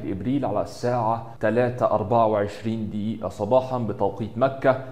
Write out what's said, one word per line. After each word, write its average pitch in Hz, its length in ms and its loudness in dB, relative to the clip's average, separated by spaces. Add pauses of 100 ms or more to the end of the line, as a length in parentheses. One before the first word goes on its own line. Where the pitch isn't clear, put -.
إبريل 104 400 -2
على 101 160 0
الساعة 117 640 -2 (140)
تلاتة 120 460 2
أربعة 107 400 4
وعشرين 107 640 0
دقيقة 104 400 -4
صباحاً 127 480 2
بتوقيت 104 600 -2
مكة، 131 420 2 (120)